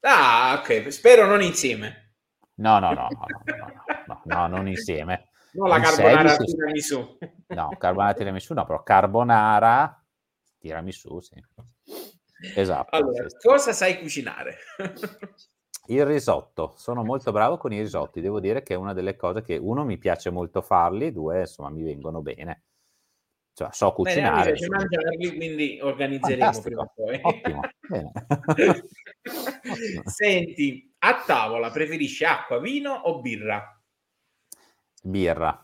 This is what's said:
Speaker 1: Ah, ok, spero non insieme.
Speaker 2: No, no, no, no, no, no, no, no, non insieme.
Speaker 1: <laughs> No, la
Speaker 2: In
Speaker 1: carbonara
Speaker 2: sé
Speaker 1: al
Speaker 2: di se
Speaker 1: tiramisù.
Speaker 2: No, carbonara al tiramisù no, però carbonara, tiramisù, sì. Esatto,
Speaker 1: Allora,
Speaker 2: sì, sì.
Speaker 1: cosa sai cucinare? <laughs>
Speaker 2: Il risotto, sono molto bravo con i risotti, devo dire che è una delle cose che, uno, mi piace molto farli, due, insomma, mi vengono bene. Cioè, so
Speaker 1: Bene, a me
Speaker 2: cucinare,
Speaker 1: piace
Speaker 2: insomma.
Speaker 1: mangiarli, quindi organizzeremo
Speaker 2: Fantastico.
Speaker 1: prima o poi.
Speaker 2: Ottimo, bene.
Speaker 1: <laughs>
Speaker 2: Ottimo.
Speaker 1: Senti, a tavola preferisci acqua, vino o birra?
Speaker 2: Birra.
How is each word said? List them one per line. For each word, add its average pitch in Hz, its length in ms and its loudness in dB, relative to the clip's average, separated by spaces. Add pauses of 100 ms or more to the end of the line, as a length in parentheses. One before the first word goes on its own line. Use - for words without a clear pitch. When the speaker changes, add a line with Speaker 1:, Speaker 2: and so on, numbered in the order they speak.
Speaker 1:
Ah, 131 560 6
ok, 117 320 -2
spero 233 340 10
non 202 160 4
insieme. 120 720 -4 (440)
Speaker 2:
No, 107 220 6
no, 87 140 2
no, 64 160 -4
no, - 180 -10
no, - 460 -10
no, - 160 -18 (160)
no, - 200 -16
no, 85 220 -2
non 92 200 -4
insieme. 87 640 -6
Speaker 1:
<laughs> - 80 -20 (140)
No, 190 140 0
la 170 100 6
Speaker 2:
In 117 60 4
Speaker 1:
carbonara 156 460 6
Speaker 2:
sé 147 40 8
Speaker 1:
al 151 40 4
Speaker 2:
di - 100 0
se - 80 -4
Speaker 1:
tiramisù. 147 640 -6 (300)
Speaker 2:
No, 78 300 -8
carbonara 98 340 2
al 98 60 -2
tiramisù 98 360 -6
no, 123 120 -2
però 78 180 -6
carbonara, 110 1200 4 (520)
tiramisù, 82 640 -12
sì. - 240 -20 (1080)
Esatto, 92 420 -2
Speaker 1:
Allora, 127 340 -2
Speaker 2:
sì, - 80 -20
sì. - 100 2
Speaker 1:
cosa 269 260 6
sai 185 260 0
cucinare? 143 580 -10 (200)
<laughs> - 580 -12 (520)
Speaker 2:
Il 139 180 2
risotto, 104 720 -2
sono 123 260 -6
molto 123 280 -4
bravo 113 260 0
con 123 160 -6
i 104 60 -6
risotti, 87 420 -6
devo 101 180 -4
dire 110 240 -2
che 101 100 -8
è 90 40 -4
una 95 160 -8
delle 92 220 -6
cose 92 260 -6
che, 87 160 -6
uno, 110 260 -4
mi 117 140 -6
piace 90 320 -2
molto 90 320 -6
farli, 98 500 0
due, 82 300 -4
insomma, 76 280 -10
mi 78 140 -10
vengono 78 380 -10
bene. 76 420 -14 (880)
Cioè, 73 180 -8
so 98 200 0 (120)
Speaker 1:
Bene, 180 240 0
a 78 40 2
me - 0 -
Speaker 2:
cucinare, 80 120 2
Speaker 1:
piace 160 220 0
Speaker 2:
insomma. 190 120 -4
Speaker 1:
mangiarli, 170 580 -4
quindi 151 460 -6
organizzeremo 139 680 -2
Speaker 2:
Fantastico. 113 120 -4
Speaker 1:
prima 117 220 -10
o - 120 -12
poi. 113 260 -6
Speaker 2:
Ottimo, 170 520 -4 (120)
bene. 104 260 -8 (440)
Speaker 1:
<laughs> - 340 2 (800)
Speaker 2:
Ottimo. 208 380 -8
Speaker 1:
Senti, 165 960 -2
a 214 260 2
tavola 117 460 0
preferisci 151 540 -4
acqua, 143 340 0
vino 277 340 -6
o 160 280 -4
birra? 107 600 -8 (1200)
Speaker 2:
Birra. 85 500 -2 (100)